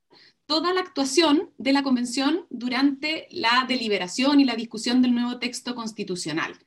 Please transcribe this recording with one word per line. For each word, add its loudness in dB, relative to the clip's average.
toda 0
la 0
actuación 2
de -2
la 2
convención 0
durante -2
la 2
deliberación 2
y 8
la 0
discusión -2
del 4
nuevo -2
texto -8
constitucional. -6